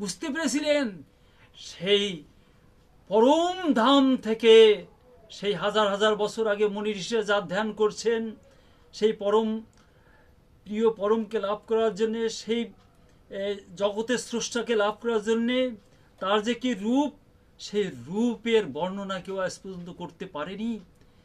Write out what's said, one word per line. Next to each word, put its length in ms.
বুঝতে 280
পেরেছিলেন 760
সেই 680
পরম 640
ধাম 440
থেকে, 680
সেই 220
হাজার 360
হাজার 280
বছর 320
আগে 200
মুনি 220
ঋষিরা 320
যা 180
ধ্যান 320
করছেন, 640
সেই 200
পরম 480
প্রিয় 260
পরমকে 500
লাভ 260
করার 280
জন্যে, 340
সেই, 440
এ, 240
জগতের 420
স্রষ্টাকে 580
লাভ 240
করার 220
জন্যে 480
তার 240
যে 120
কি 200
রূপ, 380
সেই 240
রূপের 840
বর্ণনা 540
কেউ 180
আজ 200
পর্যন্ত 320
করতে 360
পারেনি। 540